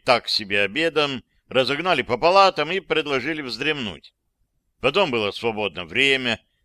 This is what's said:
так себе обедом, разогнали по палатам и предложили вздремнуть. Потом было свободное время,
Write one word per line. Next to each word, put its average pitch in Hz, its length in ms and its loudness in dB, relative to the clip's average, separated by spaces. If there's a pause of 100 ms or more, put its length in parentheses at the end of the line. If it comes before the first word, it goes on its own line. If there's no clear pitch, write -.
так 117 240 2
себе 101 320 -2
обедом, 143 640 -2 (240)
разогнали 143 540 0
по 120 160 -4
палатам 175 540 4
и 190 80 -4
предложили 151 600 -2
вздремнуть. 123 720 -6 (680)
Потом 147 320 0
было 107 180 0
свободное 104 540 -4
время, 127 560 0 (240)